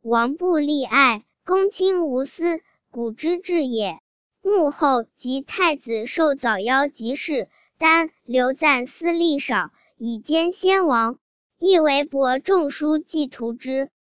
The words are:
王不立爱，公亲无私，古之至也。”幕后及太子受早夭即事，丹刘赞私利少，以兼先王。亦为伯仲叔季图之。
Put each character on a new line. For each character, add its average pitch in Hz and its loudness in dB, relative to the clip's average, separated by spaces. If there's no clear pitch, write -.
王 233 0
不 359 0
立 294 0
爱， 233 2
公 381 0
亲 370 0
无 262 -2
私， 330 -4
古 233 -6
之 339 -4
至 339 -2
也。” 214 -4
幕 370 2
后 262 0
及 262 -6
太 330 -2
子 226 -6
受 302 0
早 233 -2
夭 262 0
即 247 -6
事， 277 -4
丹 320 2
刘 254 2
赞 269 0
私 330 -4
利 330 2
少， 190 -4
以 226 -6
兼 330 0
先 381 2
王。 240 0
亦 359 4
为 285 2
伯 269 0
仲 339 2
叔 302 -2
季 302 -4
图 233 -8
之。 262 -6